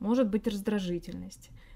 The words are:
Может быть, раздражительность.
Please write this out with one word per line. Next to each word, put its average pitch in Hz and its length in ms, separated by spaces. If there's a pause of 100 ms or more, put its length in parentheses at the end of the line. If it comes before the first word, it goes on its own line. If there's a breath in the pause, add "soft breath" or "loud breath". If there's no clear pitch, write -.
Может 226 280
быть, 208 200
раздражительность. 185 1000 (260 soft breath)